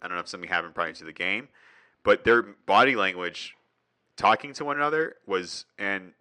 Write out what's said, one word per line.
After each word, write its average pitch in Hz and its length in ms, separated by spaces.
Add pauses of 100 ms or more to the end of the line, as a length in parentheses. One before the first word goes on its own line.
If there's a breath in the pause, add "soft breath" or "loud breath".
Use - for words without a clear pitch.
I 90 60
don't 90 80
know 87 60
if - 80
something 87 200
happened 85 260
prior 82 180
to 80 100
the 80 80
game, 101 380 (540 soft breath)
but 101 200
their 117 180
body 107 540
language, 90 640 (580)
talking 110 380
to 151 100
one 143 140
another 156 480
was, 92 400 (120)
and 98 440